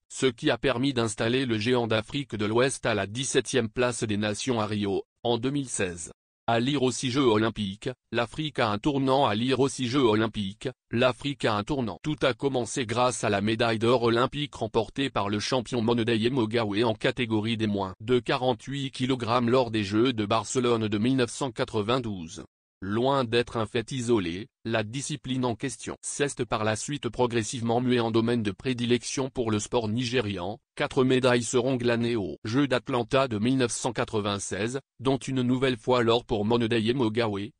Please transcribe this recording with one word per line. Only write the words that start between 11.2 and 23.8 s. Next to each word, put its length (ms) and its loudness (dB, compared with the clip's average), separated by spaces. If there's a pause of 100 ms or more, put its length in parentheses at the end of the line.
a 100 2
un 80 -2
tournant. 380 -4
Tout 180 -4
a 140 2
commencé 500 -2
grâce 400 0
à 60 2
la 100 2
médaille 380 0
d'or 240 4
olympique 520 0
remportée 540 -2
par 220 -2
le 100 0
champion 400 -2
Monodeye 480 2
Mogawe 560 0
en 100 2
catégorie 640 -2
des 100 -2
moins 340 -2
de 180 2
quarante-huit 720 -2
kilogrammes 580 0
lors 220 4
des 140 0
Jeux 280 2
de 140 -2
Barcelone 600 0
de 120 0
mille 180 2
neuf 140 0
cent 200 -6
quatre-vingt-douze. 920 -4 (380)
Loin 420 0
d'être 320 0
un 80 -2
fait 280 -4